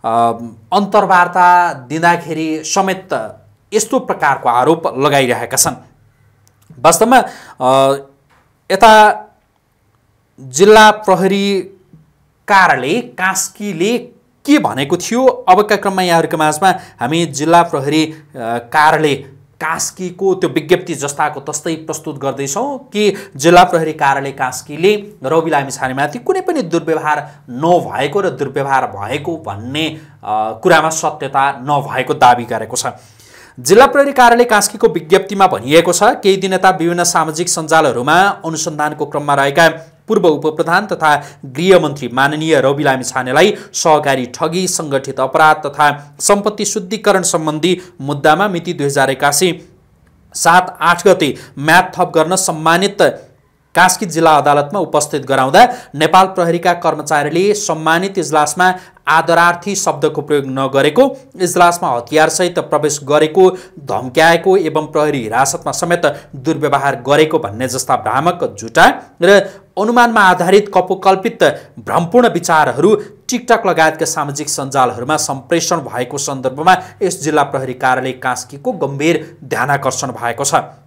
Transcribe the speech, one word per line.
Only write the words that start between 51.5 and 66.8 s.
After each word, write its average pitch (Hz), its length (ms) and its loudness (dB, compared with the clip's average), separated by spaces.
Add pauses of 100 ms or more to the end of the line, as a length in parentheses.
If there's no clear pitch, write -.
म्याद 175 360 2
थप 165 200 -2
गर्न 160 200 2
सम्मानित 170 640 -2 (800)
कास्की 180 300 2
जिल्ला 160 320 2
अदालतमा 143 420 0
उपस्थित 147 460 -4
गराउँदा 135 420 4 (280)
नेपाल 160 300 4
प्रहरीका 170 480 -2
कर्मचारीले 156 800 0
सम्मानित 170 640 -2
इजलासमा 156 560 0 (340)
आदरार्थी 170 680 2
शब्दको 147 460 -2
प्रयोग 143 260 -2
नगरेको, 139 680 0 (240)
इजलासमा 175 540 2
हतियारसहित 160 640 0
प्रवेश 147 440 -2
गरेको, 156 480 4 (280)
धम्क्याएको 170 800 0
एवं 156 300 -2
प्रहरी 151 360 -2
हिरासतमा 123 480 -2
समेत 170 300 -2 (340)
दुर्व्यवहार 139 720 -2